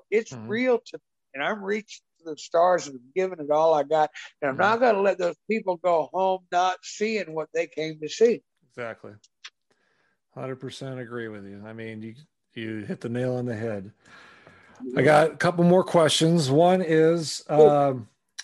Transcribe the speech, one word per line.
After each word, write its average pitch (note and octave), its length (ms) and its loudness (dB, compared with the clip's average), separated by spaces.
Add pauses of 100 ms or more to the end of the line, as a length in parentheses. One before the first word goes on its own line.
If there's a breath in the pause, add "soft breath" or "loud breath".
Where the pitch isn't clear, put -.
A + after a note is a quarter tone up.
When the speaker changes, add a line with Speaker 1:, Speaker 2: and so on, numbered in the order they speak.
Speaker 1:
it's A3 220 -2
Speaker 2:
Mm-hmm. C3 160 -14
Speaker 1:
real A#3+ 320 0
to - 180 -18
me. - 40 -20 (340)
And C#3 80 -6
I'm G3+ 200 -4
reaching G#3 380 -8 (220)
for D#3+ 80 -10
the D3 60 -12
stars E3+ 500 2
and C3+ 120 -14 (140)
giving F#3 260 -4
it D3 120 -4
all D#3+ 220 4
I D3 100 2
got. D3+ 260 2 (320 loud breath)
And C#3+ 80 -2
I'm C3 60 -4
Speaker 2:
Mm-hmm. D#3+ 60 -2
Speaker 1:
not G#3+ 180 2
gonna A3+ 220 2
let F#3+ 160 2
those F3 180 -2 (140)
people F#3+ 280 -2
go E3 360 0
home F#3 380 -2
not F3+ 320 0
seeing G#3 500 -6
what D#3 200 -8
they E3 140 -2
came D#3 340 -8
to D3+ 80 -8
see. A3+ 320 0 (280)
Speaker 2:
Exactly. A2+ 420 -14 (1200)
Hundred C3 240 -12
percent C3 420 -12
agree A#2 280 -10
with G#2 180 -14
you. G2+ 200 -16
I A2 80 -16
mean, A2+ 280 -12
you, A2 140 -14 (380)
you A2 320 -10
hit - 160 -10
the A#2+ 80 -8
nail B2 260 -4
on B2 100 -6
the A#2+ 100 -6
head. G#2 360 -8 (1040 loud breath)
I - 40 0
Speaker 1:
Yeah. - 40 4
Speaker 2:
got D3+ 280 6
a D3 60 -14
couple E3+ 280 2
more F3+ 180 6
questions. D#3+ 640 2
One F3 320 6
is, D#3+ 640 2
Speaker 1:
Cool. D3+ 220 8
Speaker 2:
um, C#3 400 2 (340)